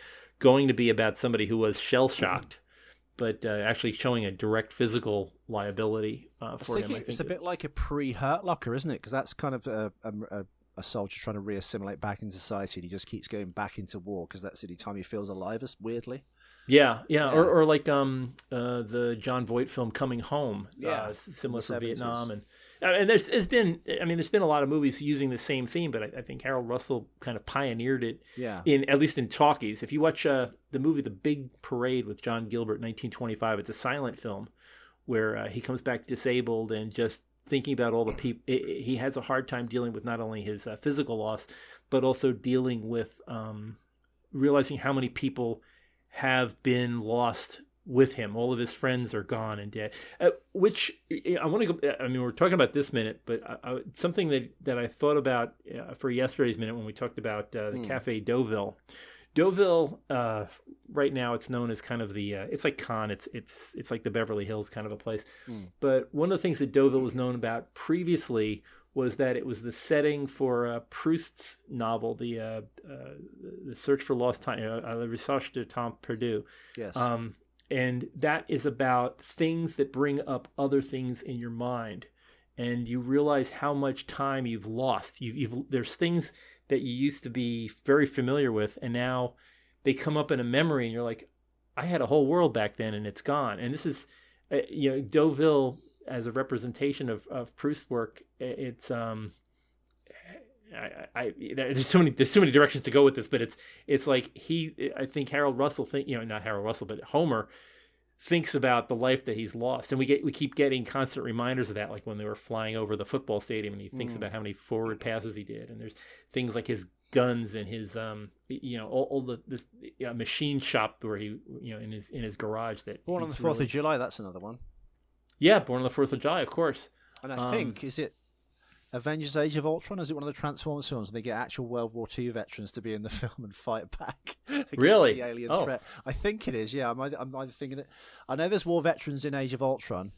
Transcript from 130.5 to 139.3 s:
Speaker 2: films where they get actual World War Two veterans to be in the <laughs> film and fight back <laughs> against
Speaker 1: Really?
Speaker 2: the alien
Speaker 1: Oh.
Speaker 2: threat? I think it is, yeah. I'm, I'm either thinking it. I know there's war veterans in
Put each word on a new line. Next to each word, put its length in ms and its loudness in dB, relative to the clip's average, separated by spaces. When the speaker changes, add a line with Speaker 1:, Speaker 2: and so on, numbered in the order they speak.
Speaker 2:
films 240 -6
where 80 -8
they 40 -8
get 140 -4
actual 300 -6
World 260 -4
War 140 -8
Two 240 -4
veterans 420 -8
to 80 -10
be 120 -6
in 100 -6
the 60 -10
<laughs> 120 -8
film 120 -6
and 120 -16
fight 300 -4
back 440 -12
<laughs> 60 -20
against 300 -4
Speaker 1:
Really? 380 10
Speaker 2:
the 100 -4
alien 260 -6
Speaker 1:
Oh. 140 4
Speaker 2:
threat? 160 -2
I 80 -4
think 340 -2
it 80 -2
is, 180 -4
yeah. 160 -2
I'm, 100 -4
I'm 360 -8
either 160 -8
thinking 280 -10
it. 80 -14
I 60 -2
know 140 0
there's 160 2
war 160 4
veterans 440 0
in 80 -2